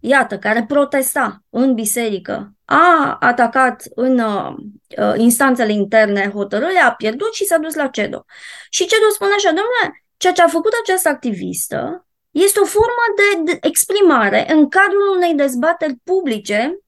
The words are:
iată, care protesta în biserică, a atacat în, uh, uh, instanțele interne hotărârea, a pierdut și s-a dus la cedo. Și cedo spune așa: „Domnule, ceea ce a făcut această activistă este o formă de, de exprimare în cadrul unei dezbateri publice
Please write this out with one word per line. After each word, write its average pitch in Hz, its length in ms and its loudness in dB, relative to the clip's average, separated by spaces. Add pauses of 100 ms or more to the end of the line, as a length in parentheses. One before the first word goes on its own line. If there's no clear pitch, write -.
iată, 233 380 0
care 220 300 -2
protesta 277 800 -2
în 254 240 0
biserică, 214 760 -6 (120)
a 320 560 2
atacat 240 640 0 (120)
în, 254 240 0
uh, 214 360 -4 (440)
uh, 208 180 0
instanțele 240 560 2
interne 202 580 2
hotărârea, 220 560 0
a - 60 2
pierdut 294 420 -4
și 415 100 -6
s-a 330 140 0
dus 311 160 -6
la 294 120 -2
cedo. - 380 -6 (460)
Și - 160 -2
cedo 427 260 4
spune 403 200 -2
așa: 403 160 0
„Domnule, 427 560 -2 (120)
ceea 359 160 0
ce 359 100 2
a 339 60 6
făcut 339 240 0 (100)
această 370 260 0
activistă 208 1000 -6 (240)
este 392 300 2
o 392 40 6
formă 480 400 0 (120)
de, 381 360 0
de - 80 -4
exprimare 285 920 2
în 302 160 4
cadrul 392 480 2
unei 349 180 0
dezbateri 285 680 -2
publice 269 840 -2